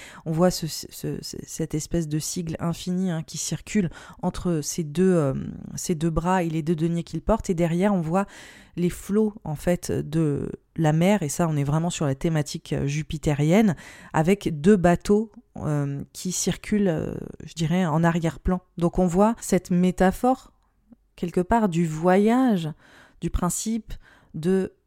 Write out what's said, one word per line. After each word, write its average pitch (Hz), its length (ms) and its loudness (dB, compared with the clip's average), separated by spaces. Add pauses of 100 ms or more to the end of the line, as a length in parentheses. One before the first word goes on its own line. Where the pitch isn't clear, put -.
(260)
On 160 60 -4
voit 175 200 4
ce, - 160 -4
ce, - 540 -8
ce, - 220 -12
cette - 300 -8
espèce 156 340 -4
de 151 120 -2
sigle 160 400 -6
infini, 180 520 -2
hein, 160 120 -4
qui - 140 -12
circule 165 520 -2 (320)
entre 175 400 -2
ces - 220 -6
deux, 175 320 2
euh, 143 180 2 (420)
ces 170 200 -4
deux 165 160 0
bras 175 320 0
et 165 60 -2
les 160 120 -2
deux 160 140 0
deniers 165 280 -2
qu'il - 180 -8
porte. - 280 -2
Et 190 60 2
derrière, 175 380 2
on 185 80 0
voit 170 240 0 (500)
les 175 160 0
flots, 208 420 0 (100)
en 156 120 -6
fait, - 360 -2
de 151 600 -2 (240)
la 156 180 2
mer. 180 300 4
Et 143 60 -4
ça, 170 180 0
on 156 100 0
est 143 60 0
vraiment 160 260 0
sur 175 160 -4
la 135 80 0
thématique, 156 600 -4
euh, 139 120 -2
jupitérienne, 156 880 2 (380)
avec 160 480 2
deux 196 140 8
bateaux, 202 560 2 (240)
euh, 143 480 -4 (100)
qui - 180 -8
circulent, 196 580 0
euh, - 260 -2 (280)
je - 120 -16
dirais, 170 320 0
en 156 160 2
arrière-plan. 170 580 0 (160)
Donc, 170 220 0
on 185 80 4
voit 202 340 4
cette - 300 0
métaphore, 185 800 2 (640)
quelque - 260 -2
part, 214 280 2
du 170 180 2
voyage, 190 840 4 (500)
du 165 120 -4
principe 214 640 -4 (420)
de 185 380 0 (140)